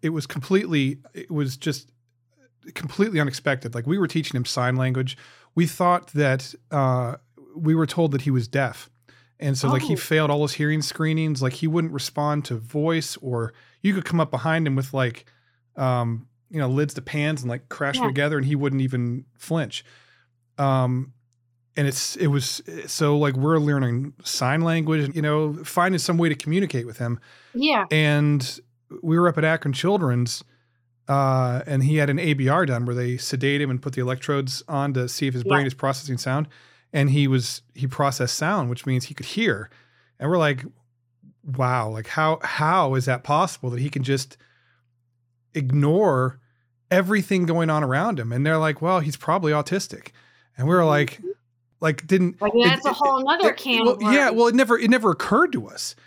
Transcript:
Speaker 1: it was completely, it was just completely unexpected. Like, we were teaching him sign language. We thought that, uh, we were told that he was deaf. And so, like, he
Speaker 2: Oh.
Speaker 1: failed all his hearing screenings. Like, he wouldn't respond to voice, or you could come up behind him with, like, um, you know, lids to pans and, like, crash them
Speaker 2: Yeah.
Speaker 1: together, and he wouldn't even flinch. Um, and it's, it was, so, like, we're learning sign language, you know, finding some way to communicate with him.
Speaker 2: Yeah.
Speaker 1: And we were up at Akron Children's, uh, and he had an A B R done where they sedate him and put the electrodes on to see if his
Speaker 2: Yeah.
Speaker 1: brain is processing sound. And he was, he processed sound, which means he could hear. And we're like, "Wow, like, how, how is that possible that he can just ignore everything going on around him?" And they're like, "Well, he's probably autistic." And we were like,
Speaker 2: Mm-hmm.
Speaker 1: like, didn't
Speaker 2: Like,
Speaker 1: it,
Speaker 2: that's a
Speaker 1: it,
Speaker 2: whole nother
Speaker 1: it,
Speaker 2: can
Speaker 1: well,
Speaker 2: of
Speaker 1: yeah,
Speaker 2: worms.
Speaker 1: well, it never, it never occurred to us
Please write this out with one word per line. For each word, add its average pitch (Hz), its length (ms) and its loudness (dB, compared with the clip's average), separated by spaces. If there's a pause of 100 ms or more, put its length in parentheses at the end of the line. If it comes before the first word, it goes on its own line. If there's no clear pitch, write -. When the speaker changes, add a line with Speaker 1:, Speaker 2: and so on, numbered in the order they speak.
Speaker 1:
it 160 100 -4
was 156 160 -6
completely, 143 760 0 (120)
it - 180 -16
was 143 280 -4
just - 340 -6 (840)
completely 185 460 0
unexpected. 131 540 -2
Like, 120 120 -6
we 180 120 0
were 175 100 2
teaching 156 260 -4
him 127 120 -2
sign 127 300 0
language. 131 420 -2 (360)
We 170 120 2
thought 175 480 0
that, 135 400 0 (160)
uh, 131 460 0 (380)
we 160 200 2
were 160 120 4
told 165 260 0
that 135 100 -2
he 143 80 0
was 120 180 0
deaf. 131 400 -4 (500)
And 139 200 -2
so, 135 100 0
like, 127 140 2
he - 100 -2
Speaker 2:
Oh. 135 60 2
Speaker 1:
failed 156 320 2
all 147 100 0
his 147 140 -2
hearing 151 260 0
screenings. 156 640 -2
Like, 127 100 0
he 165 140 -4
wouldn't 160 260 0
respond 147 540 -4
to 123 100 -6
voice, 151 640 -4
or 117 320 -4 (300)
you 196 120 2
could 185 120 -4
come 170 140 0
up 156 100 0
behind 160 360 0
him 135 80 0
with, 135 200 -2
like, 127 320 -2 (500)
um, 120 500 -2 (220)
you 160 120 -8
know, 131 100 0
lids 143 240 0
to 127 80 -10
pans 147 400 -4
and, 123 80 -4
like, 123 180 -8
crash 143 280 -4
them 254 80 0
Speaker 2:
Yeah. - 40 0
Speaker 1:
together, 143 300 0
and 131 80 0
he 143 100 0
wouldn't 135 240 0
even 127 460 -2 (100)
flinch. 156 480 -6 (720)
Um, 131 560 0 (640)
and 143 100 0
it's, - 300 -4
it 175 100 0
was, 139 340 0 (260)
so, 147 300 0
like, 143 200 0
we're 156 220 2
learning 139 540 0 (120)
sign 135 380 0
language, 160 520 0
you 156 80 -2
know, 151 320 0 (100)
finding 180 360 0
some 170 180 0
way 170 100 2
to 151 60 0
communicate 151 500 -2
with 113 140 -14
him. 120 220 -4 (340)
Speaker 2:
Yeah. 247 360 0
Speaker 1:
And 147 720 2 (420)
we 165 160 2
were 175 100 6
up 160 100 0
at 151 60 2
Akron 156 280 0
Children's, 131 720 0 (640)
uh, 131 580 2
and 135 180 0
he 151 120 2
had 143 140 2
an 139 80 2
A 165 160 2
B 131 140 0
R 165 180 4
done 123 200 0
where 123 100 -2
they 123 200 -2
sedate 143 460 -2
him 139 80 -2
and 127 100 -2
put 135 140 -8
the 131 80 -4
electrodes 131 640 -4
on 143 260 -2
to 123 140 -2
see 139 200 -4
if 127 60 -4
his 123 120 -4
Speaker 2:
Yeah. 135 80 2
Speaker 1:
brain 143 120 2
is 127 80 -2
processing 135 440 -4
sound. 139 300 -2 (440)
And 143 180 2
he 143 180 4
was, 131 340 0 (120)
he 131 120 -4
processed 131 500 -2
sound, 156 320 -2
which 120 160 -6
means 127 200 0
he - 100 -16
could - 120 -12
hear. 123 440 -2 (480)
And 139 100 -4
we're 180 100 2
like, 143 260 2 (800)
"Wow, 127 460 0
like, 110 180 -10
how, 156 340 0
how 156 540 2
is 123 100 0
that 127 180 -2
possible 151 460 0
that 120 100 -6
he 143 100 -2
can 139 120 -4
just 135 340 -2 (1160)
ignore 143 840 2 (500)
everything 190 560 2
going 165 240 2
on 151 140 2
around 151 340 0
him?" 117 140 -4
And 131 120 0
they're 160 140 2
like, 156 240 0
"Well, 180 180 2
he's 147 160 -4
probably 160 360 0
autistic." - 580 -4 (480)
And 127 100 0
we 175 60 4
were 175 100 6
like, 147 340 2
Speaker 2:
Mm-hmm. 339 100 -10 (520)
Speaker 1:
like, 160 260 -2
didn't 180 360 2
Speaker 2:
Like, 208 120 0
Speaker 1:
it, 240 140 6
Speaker 2:
that's 269 180 2
a 269 40 4
Speaker 1:
it, 247 60 -2
Speaker 2:
whole 269 280 2
nother 330 260 4
Speaker 1:
it, - 60 -8
Speaker 2:
can 233 300 0
Speaker 1:
well, 247 80 4
Speaker 2:
of 202 80 -4
Speaker 1:
yeah, 262 240 4
Speaker 2:
worms. 226 120 2
Speaker 1:
well, 233 100 6
it 233 60 2
never, 240 240 4
it 233 120 2
never 220 220 4
occurred 277 400 2
to 110 160 -6
us - 260 -10 (120)